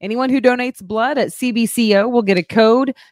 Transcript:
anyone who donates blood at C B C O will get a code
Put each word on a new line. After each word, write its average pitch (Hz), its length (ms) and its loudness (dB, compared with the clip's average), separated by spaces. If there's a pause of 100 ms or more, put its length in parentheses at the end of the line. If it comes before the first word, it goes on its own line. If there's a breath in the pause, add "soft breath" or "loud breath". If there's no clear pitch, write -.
anyone 240 300 -4
who 262 100 0
donates 247 420 -2
blood 220 360 -4
at - 160 -4
C 247 180 -4
B 226 140 0
C 214 300 0
O 202 120 2
will 240 140 0
get 196 160 2
a 175 40 -2
code 233 520 2 (180 soft breath)